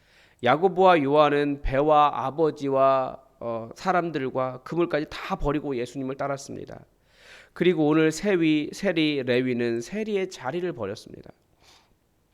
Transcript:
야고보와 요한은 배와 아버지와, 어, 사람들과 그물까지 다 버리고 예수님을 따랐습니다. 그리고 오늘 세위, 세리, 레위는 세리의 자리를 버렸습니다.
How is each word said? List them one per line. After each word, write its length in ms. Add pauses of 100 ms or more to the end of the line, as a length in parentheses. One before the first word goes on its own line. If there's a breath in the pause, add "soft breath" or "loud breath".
(440 soft breath)
야고보와 600
요한은 580
배와 640
아버지와, 960 (180)
어, 360
사람들과 880
그물까지 460
다 260
버리고 400
예수님을 400
따랐습니다. 720 (680 loud breath)
그리고 340
오늘 240
세위, 640
세리, 500
레위는 580
세리의 480
자리를 440
버렸습니다. 580 (1040 soft breath)